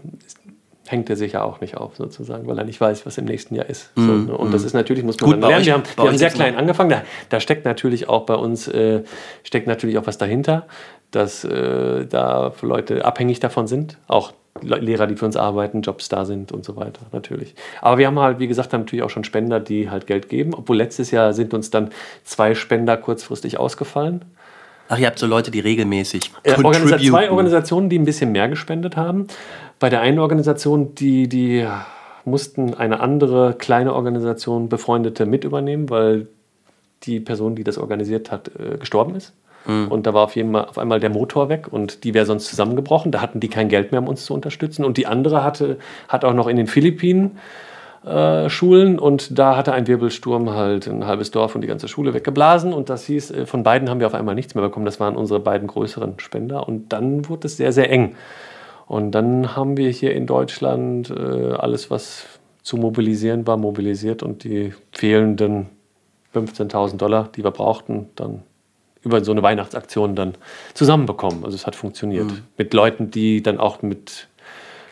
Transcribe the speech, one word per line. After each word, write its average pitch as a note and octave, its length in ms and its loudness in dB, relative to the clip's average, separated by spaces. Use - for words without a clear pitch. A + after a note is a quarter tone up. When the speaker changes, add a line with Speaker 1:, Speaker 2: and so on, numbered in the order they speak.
Speaker 1:
hängt A#2 220 -4
er G#2+ 60 -2
sich G#2 160 -4
ja G#2 120 -2
auch G#2 160 -6
nicht - 160 -10
auf, - 200 -12
sozusagen, A#2 520 -12
weil A#2 100 -6
er A2 60 -4
nicht A2 160 -8
weiß, G#2+ 260 2
was - 120 -12
im A#2 60 -6
nächsten - 300 -6
Jahr - 120 -4
ist. - 280 -14
So, A#2+ 80 2
Speaker 2:
Mhm. A2 240 4
Speaker 1:
ne? G#2+ 100 -4
Und A2 160 -2
das G#2 100 2
Speaker 2:
Mhm. G2+ 40 -4
Speaker 1:
ist - 80 -6
natürlich, B2+ 300 0
muss A2+ 160 -4
man B2+ 60 4
Speaker 2:
Gut, D3 80 8
Speaker 1:
dann G#2 80 0
Speaker 2:
bei A2+ 60 6
Speaker 1:
lernen. E3+ 120 6
Speaker 2:
euch, F#3 60 4
Speaker 1:
Wir D3 80 4
haben, C#3 80 2
Speaker 2:
bei - 200 -2
Speaker 1:
wir C3+ 60 6
haben C3 60 4
Speaker 2:
euch C3+ 40 2
Speaker 1:
sehr E3 100 6
Speaker 2:
jetzt D#3+ 80 -4
Speaker 1:
klein B2+ 180 2
Speaker 2:
noch A#2 60 -2
Speaker 1:
angefangen. E3+ 300 4
Da, A2+ 120 2
da A2+ 100 0
steckt D3 260 -2
natürlich A#2+ 440 -2
auch A2+ 180 2
bei A2+ 80 2
uns, A#2 320 -2
äh, A2 380 2
steckt A#2 240 -4
natürlich A2+ 280 0
auch G#2+ 100 -2
was G#2 120 -6
dahinter, C#3 480 0
dass, G#2 320 -2
äh, B1+ 640 -2
da B1+ 460 0
für - 160 -10
Leute A#2 400 -2
abhängig B2 340 0
davon A#2 260 -2
sind. C#3 300 -6
Auch - 260 0
Le-, - 160 -2
Lehrer, A2 300 0
die G#2 100 -4
für A2+ 80 -6
uns G#2 120 -2
arbeiten, G#2 460 -2
Jobs - 260 -8
da G2 160 -2
sind G2 280 -8
und - 120 -10
so G2+ 120 -12
weiter, G#2+ 240 -12
natürlich. - 420 -10
Aber B2 180 4
wir C3+ 80 8
haben C#3+ 120 2
halt, B2+ 220 4
wie B2+ 80 -2
gesagt, B2 240 -2
dann A#2 100 0
natürlich A#2 200 -6
auch A#2 80 -4
schon A2 140 -8
Spender, A2+ 360 -2
die G#2 280 -2
halt G2 180 -8
Geld G2 220 -2
geben. D3+ 260 -2
Obwohl A#2 220 0
letztes A#2 340 -2
Jahr A2+ 220 4
sind A2+ 220 -2
uns A2 160 -4
dann G#2+ 200 0
zwei A3 300 2
Spender A#2 420 2
kurzfristig - 600 -6
ausgefallen. C#3+ 680 -4
Speaker 2:
Ach, A#2+ 80 -2
ihr B2+ 80 4
habt - 120 0
so A#2+ 80 0
Leute, A2+ 240 2
die G#2+ 100 -2
regelmäßig G2+ 680 0
Speaker 1:
Ja, C#3 100 6
Organisa-, D3+ 240 6
Speaker 2:
contributen. C#3 300 6
Speaker 1:
zwei F#3+ 200 6
Organisationen, F3+ 600 4
die F3 80 2
ein D#3 60 4
bisschen D3 280 0
mehr G2+ 160 2
gespendet E3 480 -6
haben. F3+ 320 -2
Bei B2+ 120 4
der A#2 100 2
einen C#3 180 4
Organisation, D3 760 2
die, C3 340 2
die B2 380 2
mussten C3 500 -2
eine A#2 260 -2
andere B2+ 540 2
kleine B2+ 400 2
Organisation, A#2 760 -2
Befreundete, A#2 560 -2
mit A#2+ 200 0
übernehmen, C#3+ 440 -4
weil A2 380 2
die A#2 160 -4
Person, A2 340 -4
die A2 100 -8
das G#2+ 140 -4
organisiert G#2+ 520 -4
hat, - 280 -10
äh, - 200 -8
gestorben B2 360 0
ist. - 200 -12
Speaker 2:
Mhm. G#2+ 220 0
Speaker 1:
Und G#2+ 180 0
da G#2+ 80 2
war G#2+ 100 6
auf G#2+ 120 -2
jeden A2 160 -2
Fall, G#2+ 120 2
auf - 140 -14
einmal A2+ 220 0
der G#2+ 100 0
Motor C3 380 0
weg D#3 220 -4
und G#2 320 -6
die A2+ 120 -2
wäre A2 120 4
sonst G#2+ 200 -2
zusammengebrochen. C#3 640 0
Da G2+ 80 -2
hatten A2 200 -4
die A2 80 -4
kein G#2+ 200 -2
Geld G2+ 240 2
mehr, B2+ 80 0
um C3 80 -4
uns C#3 160 -6
zu - 80 -8
unterstützen. D3+ 520 -6
Und B2 120 0
die B2+ 100 0
andere C#3 380 2
hatte, C#3+ 340 -2
hat B2+ 160 0
auch B2+ 80 4
noch A#2+ 160 2
in A#2+ 80 2
den A#2 100 2
Philippinen, F3+ 720 2
äh, D#3 440 2
Schulen F#3 500 6
und C#3 400 0
da C3+ 180 6
hatte C3+ 160 0
ein B2 160 0
Wirbelsturm A#2+ 600 0
halt G2+ 360 0
ein G#2+ 200 -4
halbes G#2 260 -2
Dorf A2 220 0
und A2+ 60 -4
die A2 80 -6
ganze G#2+ 200 -8
Schule C#3 260 -4
weggeblasen. D#3+ 580 4
Und C#3+ 160 -4
das B2+ 180 -6
hieß, C#3+ 240 -4
äh, C3 160 -6
von B2 160 -2
beiden A#2+ 280 4
haben B2 100 -2
wir A#2 60 2
auf G#2+ 80 0
einmal G#2+ 200 -2
nichts B2+ 200 -8
mehr G#2 80 0
bekommen. G#2 240 -2
Das G2+ 140 -6
waren G#2 160 -2
unsere G#2 240 0
beiden G2+ 280 0
größeren G#2+ 500 -6
Spender. B2 480 -8
Und A2 260 -6
dann C#3 360 -2
wurde D#3+ 180 -8
es D3+ 100 -8
sehr, C3 160 0
sehr B2+ 180 6
eng. B2+ 240 4
Und G#2 240 -4
dann A#2+ 440 2
haben C#3 220 -2
wir C3+ 140 0
hier C3+ 240 -2
in C3 120 -4
Deutschland, B2+ 840 -2
äh, B2+ 420 -4
alles, B2 380 -4
was - 340 -8
zu - 140 -8
mobilisieren A2+ 680 0
war, A2+ 100 2
mobilisiert G#2 640 -2
und A#2 220 -8
die G2+ 280 -4
fehlenden G#2+ 760 2
fünfzehntausend G#2 680 -2
Dollar, G#2+ 320 2
die A2 80 -10
wir G2+ 80 0
brauchten, G#2+ 640 -4
dann G#2+ 280 -10
über A2+ 220 4
so G#2 80 -2
eine G#2 100 2
Weihnachtsaktion G#2 760 0
dann F#2+ 180 -4
zusammenbekommen. G#2 720 2
Also G2 100 -8
es - 120 -10
hat - 100 -10
funktioniert. G#2 500 -6
Speaker 2:
Mhm. G2+ 160 -8
Speaker 1:
Mit G#2+ 180 -4
Leuten, A2 360 4
die G#2+ 320 2
dann G#2 160 0
auch G#2+ 240 -2
mit - 460 -8